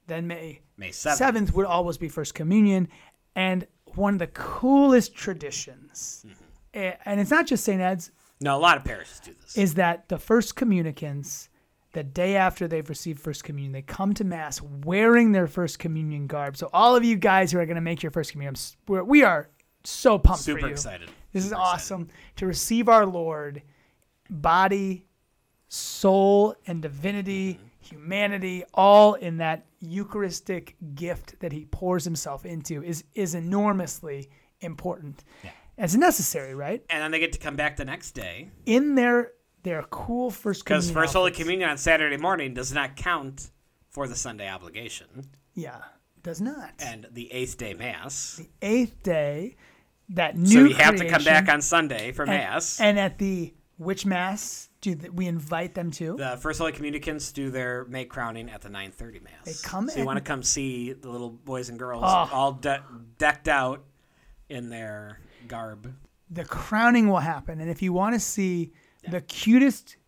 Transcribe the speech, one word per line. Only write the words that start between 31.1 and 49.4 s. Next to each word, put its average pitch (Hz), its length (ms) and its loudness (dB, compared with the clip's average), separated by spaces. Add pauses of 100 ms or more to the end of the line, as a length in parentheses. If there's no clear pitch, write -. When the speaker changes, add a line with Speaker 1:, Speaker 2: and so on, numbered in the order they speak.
Speaker 1:
that 170 120 -8
he 151 140 -10
pours 180 380 -2
himself 156 420 -8
into 160 380 -10
is, 170 200 -8 (120)
is 185 180 -4
enormously 175 960 -4 (320)
important. 165 600 -10 (200)
Speaker 2:
Yeah. - 80 -18 (260)
Speaker 1:
It's 180 180 -2
necessary, 165 580 2
right? 147 360 -8
Speaker 2:
And 156 120 -2
then 156 100 -4
they 160 80 0
get 165 140 0
to - 60 -8
come 147 160 -8
back 147 220 -2
the 139 80 -6
next 143 260 -12
day. 107 380 -12 (160)
Speaker 1:
In 269 300 2
their, 240 360 2 (320)
their 165 200 -6
cool 240 460 -6
First - 360 -6
Speaker 2:
'Cause 151 220 2
Speaker 1:
Communion 170 60 -4 (100)
Speaker 2:
First 147 100 0
Holy 185 180 4
Speaker 1:
outfits. 175 120 -10
Speaker 2:
Communion 180 260 0
on 143 80 -4
Saturday 151 400 2
morning 156 360 -2
does 127 200 -8
not 139 240 -4
count 139 520 -6 (400)
for 139 180 -8
the 117 80 -12
Sunday 104 340 -10
obligation. 95 580 -14 (480)
Speaker 1:
Yeah, 139 260 -14 (400)
does 165 200 -12
not. 262 380 -10
Speaker 2:
And 117 320 -12
the 120 200 -14
eighth 127 260 -8
day 107 160 -10
Mass. 110 600 -10
Speaker 1:
The 160 140 -18 (120)
eighth 220 420 -2
day, 160 520 -4 (540)